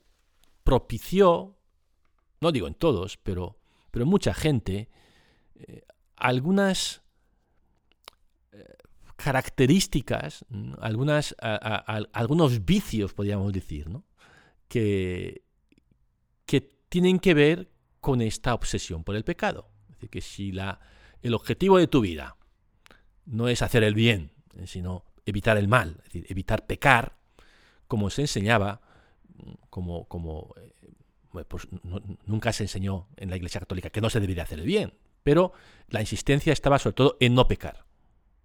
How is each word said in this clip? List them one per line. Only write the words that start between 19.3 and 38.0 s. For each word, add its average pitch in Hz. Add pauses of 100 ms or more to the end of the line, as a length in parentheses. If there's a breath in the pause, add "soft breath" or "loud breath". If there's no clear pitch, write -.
Es -
decir, -
que 95
si 98
la 95 (440 soft breath)
el 120
objetivo 185
de 170
tu 139
vida 78 (920 soft breath)
no 117
es 123
hacer 120
el 107
bien, 107 (240)
eh, 90
sino 90 (220)
evitar 104
el 101
mal, 98
es -
decir, -
evitar 95
pecar, 117 (720 soft breath)
como 104
se 139
enseñaba, 104 (880 soft breath)
como, 87
como, 82
eh, - (600)
bueno, 82
pues, - (140)
no, 90 (240)
nunca 107
se 107
enseñó 95
en 98
la 92
Iglesia 92
Católica 95
que 110
no 110
se 120
debería 92
hacer 85
el -
bien, 190 (280)
pero 175 (360 soft breath)
la -
insistencia 139
estaba 139
sobre -
todo 131
en 123
no 127
pecar. - (580)